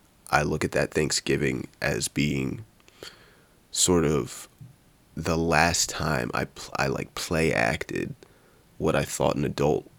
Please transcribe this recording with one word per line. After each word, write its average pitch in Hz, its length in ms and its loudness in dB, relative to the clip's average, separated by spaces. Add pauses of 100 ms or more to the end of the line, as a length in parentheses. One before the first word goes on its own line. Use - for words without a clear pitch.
(300)
I 76 120 4
look 78 200 -2
at 85 100 -2
that - 180 0
Thanksgiving 69 760 0 (140)
as - 260 -2
being 73 600 -2 (1040)
sort 85 340 4
of 71 420 0 (680)
the 82 220 -2
last 82 500 2
time 73 460 -2
I - 100 -2
pl-, - 320 -12
I, 69 120 0
like, - 260 -4
play 80 360 0
acted - 640 -2 (600)
what 78 180 2
I 71 100 2
thought - 320 0
an 71 100 0
adult 71 520 0